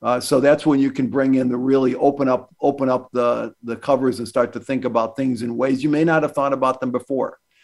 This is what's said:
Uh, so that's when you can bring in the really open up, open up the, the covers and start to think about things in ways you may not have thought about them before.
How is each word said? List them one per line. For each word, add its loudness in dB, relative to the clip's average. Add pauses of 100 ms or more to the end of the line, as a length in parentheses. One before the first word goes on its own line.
Uh, -2
so 2
that's 4
when 4
you 2
can -2
bring 2
in 2
the -2
really 2
open 0
up, -2
open 0
up -2
the, -2 (120)
the -8
covers 0
and -8
start 0
to -10
think -4
about -2
things -2
in -6
ways 0
you 0
may 2
not 2
have -2
thought -2
about -2
them -4
before. -4 (280)